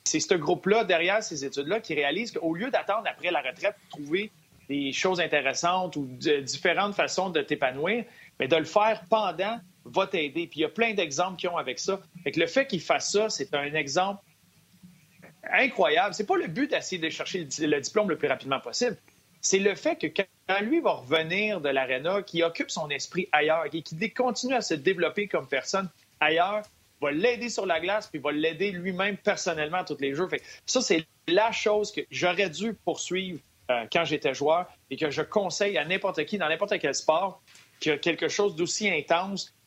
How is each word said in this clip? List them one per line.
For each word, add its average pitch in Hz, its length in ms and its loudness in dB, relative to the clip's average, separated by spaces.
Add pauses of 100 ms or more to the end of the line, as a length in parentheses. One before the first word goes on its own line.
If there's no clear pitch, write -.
c'est - 160 0
ce - 140 2
groupe-là, 180 500 4
derrière 180 380 2
ces 143 240 -6
études-là, 143 340 -2
qui - 140 -6
réalise 151 380 0
qu'au 165 240 -2
lieu 226 160 -4
d'attendre 208 360 0
après 151 220 -4
la 156 120 0
retraite 131 340 -4 (140)
pour 156 120 -14
trouver 185 300 -2 (360)
des 139 260 -2
choses 185 280 0
intéressantes 160 720 0
ou 139 140 -4
de, 139 300 0
différentes 175 560 0
façons 180 340 0
de 160 120 2
t'épanouir, 147 640 0 (360)
mais 131 80 0
de 160 80 4
le 156 100 4
faire 214 460 2
pendant 208 480 0 (260)
va 190 220 0
t'aider. 156 400 -2
Puis 147 140 -4
il - 20 2
y - 20 4
a 147 40 0
plein 226 260 0
d'exemples 175 420 -2
qui 180 100 -4
ont 175 100 -2
avec 127 200 -4
ça. 190 220 -4 (240)
Fait - 80 -4
que - 80 -2
le 165 80 2
fait 269 180 2
qu'il 190 160 -4
fasse - 300 0
ça, 208 180 2
c'est 147 240 -6
un 143 220 -2
exemple 170 460 -2 (1300)
incroyable. 190 640 4
C'est 208 140 -4
pas 381 100 2
le 320 100 0
but 214 220 -2
d'essayer 175 320 -4
de 160 80 -2
chercher 160 300 -6
le 160 60 -6
di-, 147 220 -4
le 147 140 2
diplôme 208 280 0
le 156 80 0
plus 147 100 0
rapidement 131 320 -2
possible. 180 380 -2 (440)
C'est 190 180 2
le 196 140 4
fait 320 240 0
que - 80 -2 (420)
quand 196 140 2
lui 285 200 2
va 208 100 4
revenir 160 720 0
de 143 80 0
l'aréna, 135 520 2
qu'il 170 220 0
occupe - 260 0
son 156 200 -4
esprit 143 420 -4
ailleurs 151 420 4
et 160 80 -6
qu'il 160 160 -10
dé-, 208 140 -2
continue 247 420 0
à 233 80 2
se 170 140 -2
développer 170 520 0
comme 143 200 -2
personne 185 420 -2 (300)
ailleurs, 175 420 4 (400)
va 147 100 0
l'aider 226 380 0
sur 202 160 -4
la 170 140 2
glace 202 280 0
puis 185 120 -10
va 143 120 -2
l'aider 160 400 0
lui-même 190 460 -2
personnellement 170 600 -2
à 180 60 -2
tous - 160 -6
les 139 140 -2
jours. 165 160 -2
Fait 151 100 -2
que - 60 -16 (220)
ça, 254 140 2
c'est 165 220 2 (240)
la 226 240 4
chose 214 400 0
que - 100 -6 (100)
j'aurais 175 400 0
dû 196 240 -4 (100)
poursuivre, 180 540 -4 (320)
euh, 117 200 -2
quand 170 140 2
j'étais 143 300 0
joueur 165 320 2 (240)
et 135 60 -6
que 156 120 0
je 147 140 -2
conseille 202 560 0
à 147 60 0
n'importe 180 400 -2
qui, 208 120 -4
dans 165 100 0
n'importe 190 320 0
quel 139 140 0
sport, 180 480 2 (380)
qui 156 100 0
a - 80 4
quelque 160 300 0
chose 202 280 2
d'aussi 175 360 -2
intense 175 640 -2 (120)